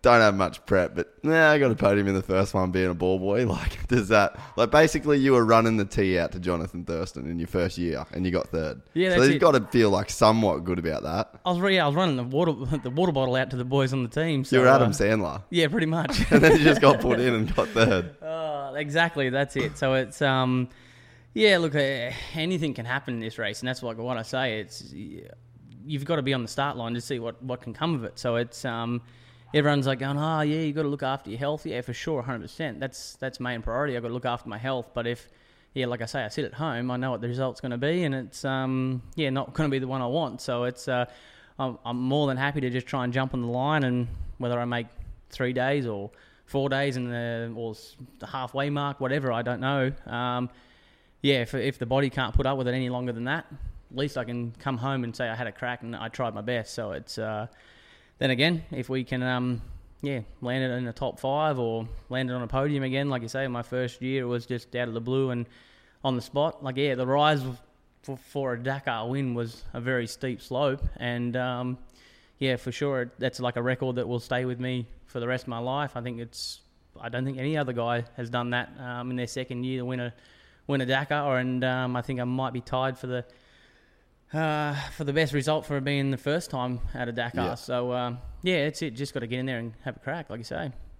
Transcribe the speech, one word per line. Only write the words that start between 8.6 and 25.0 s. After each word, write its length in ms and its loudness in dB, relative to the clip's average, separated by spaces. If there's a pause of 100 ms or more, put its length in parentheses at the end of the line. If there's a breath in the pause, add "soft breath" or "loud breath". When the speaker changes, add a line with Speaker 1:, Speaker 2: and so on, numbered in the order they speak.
Speaker 2:
Yeah, 160 2
Speaker 1:
So 60 2
Speaker 2:
that's 100 8
Speaker 1:
you've 100 6
Speaker 2:
it. 40 0
Speaker 1:
gotta 260 8
feel, 240 6
like, 180 2
somewhat 540 6
good 160 0
about 240 -2
that. 420 -4
Speaker 2:
I 60 0
was 80 2
re-, 220 4
I 80 4
was 80 2
running 200 4
the 60 -2
water, 300 2
<laughs> 300 -2
the 80 -4
water 200 2
bottle 240 2
out 160 0
to 60 -6
the 80 -2
boys 280 2
on 120 0
the 40 -4
team. 360 0
So, 100 0
Speaker 1:
You 80 8
were 60 10
Adam 220 8
Speaker 2:
uh, 40 0
Speaker 1:
Sandler. 560 2
Speaker 2:
yeah, 160 4
pretty 200 2
much. 440 0
Speaker 1:
<laughs> 0 -
And 140 10
then 120 12
you 60 8
just 180 8
got 200 10
put 180 4
in 160 4
and 200 2
got 140 2
third. 520 4
Speaker 2:
<laughs> 20 -16
Uh, 540 -6
exactly, 540 0
that's 260 0
it. 220 -2
So 160 2
it's, 280 -2
um, 460 2 (680 soft breath)
yeah, 240 6
look, 160 0
uh, 360 0 (240 loud breath)
anything 400 -2
can 100 -8
happen 300 -4
in 60 -6
this 160 -8
race, 240 -4
and 80 -4
that's, 140 -4
like, 160 -6
what 180 -4
I 60 -6
say. 380 -2
It's, 340 -14
y-, 280 -12 (640)